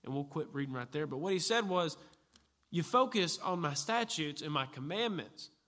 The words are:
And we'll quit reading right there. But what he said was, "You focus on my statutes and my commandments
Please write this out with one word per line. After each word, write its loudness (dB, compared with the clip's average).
And -6
we'll -2
quit -4
reading -4
right -6
there. -2
But -6
what 0
he 2
said 2
was, 2
"You 0
focus 4
on 0
my 0
statutes 0
and -4
my 2
commandments -4